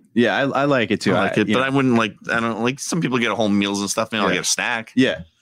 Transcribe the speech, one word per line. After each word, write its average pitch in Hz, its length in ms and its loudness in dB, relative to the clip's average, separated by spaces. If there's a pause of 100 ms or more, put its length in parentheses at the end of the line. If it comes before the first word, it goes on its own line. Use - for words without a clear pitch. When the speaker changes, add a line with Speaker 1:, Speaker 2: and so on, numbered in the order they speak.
(140)
Speaker 1:
Yeah, 107 220 4
I, 135 260 0
I - 20 0
like 131 260 2
it 98 100 0
too. 95 140 0
Speaker 2:
I 92 100 2
like 98 140 -2
Speaker 1:
I, 107 40 4
Speaker 2:
it, 98 60 -2
Speaker 1:
you 110 60 0
Speaker 2:
but 123 60 2
Speaker 1:
know. 135 60 0
Speaker 2:
I 135 40 -2
wouldn't 135 260 2
like, 110 180 0 (160)
I 113 100 0
don't 113 220 -4
like, 127 180 -2
some - 200 -4
people 127 180 0
get 117 140 -2
home 101 260 2
meals 101 220 0
and 98 100 -4
stuff, - 220 -4
and 110 100 -2
I'll 95 60 2
Speaker 1:
Yeah. 92 60 0
Speaker 2:
get 82 80 -4
a - 40 -6
snack. 113 480 -4
Speaker 1:
Yeah. 113 280 2 (200)